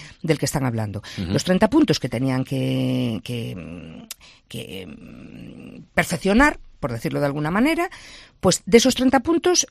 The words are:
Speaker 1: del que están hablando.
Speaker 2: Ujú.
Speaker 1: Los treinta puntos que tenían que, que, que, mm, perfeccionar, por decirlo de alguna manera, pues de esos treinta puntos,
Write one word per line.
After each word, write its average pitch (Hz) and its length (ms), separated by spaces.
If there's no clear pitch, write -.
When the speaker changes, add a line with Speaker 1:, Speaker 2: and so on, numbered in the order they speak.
Speaker 1:
del 160 160
que 139 80
están 135 180
hablando. 110 380
Speaker 2:
Ujú. 87 120
Speaker 1:
Los 139 140
treinta 185 260
puntos 302 300
que 135 80
tenían 131 360
que, 131 800
que, 85 840
que, 87 380
mm, - 960
perfeccionar, 208 640
por 127 120
decirlo 139 280
de 143 60
alguna 147 240
manera, 320 400
pues - 240
de 214 140
esos 254 160
treinta 254 260
puntos, 339 500